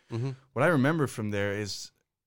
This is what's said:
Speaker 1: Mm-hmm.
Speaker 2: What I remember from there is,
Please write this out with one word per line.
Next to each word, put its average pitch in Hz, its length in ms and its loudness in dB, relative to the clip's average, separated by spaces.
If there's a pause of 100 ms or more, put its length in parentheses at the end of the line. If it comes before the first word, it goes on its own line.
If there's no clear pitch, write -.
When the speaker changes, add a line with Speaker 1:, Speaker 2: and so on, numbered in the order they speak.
(120)
Speaker 1:
Mm-hmm. 120 200 -4 (220)
Speaker 2:
What 120 100 0
I 160 40 4
remember 147 400 4
from 107 240 -4
there 101 220 0
is, 101 380 -6 (360)